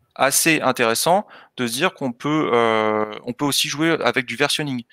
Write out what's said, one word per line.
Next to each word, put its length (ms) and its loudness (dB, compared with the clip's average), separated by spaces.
assez 460 2
intéressant 640 2
de 100 -2
se 60 -4
dire 200 -2
qu'on 200 -6
peut, 400 -2
euh, 600 2
on 80 -6
peut 120 -4
aussi 220 0
jouer 340 0
avec 240 0
du 120 -12
versionning. 560 -2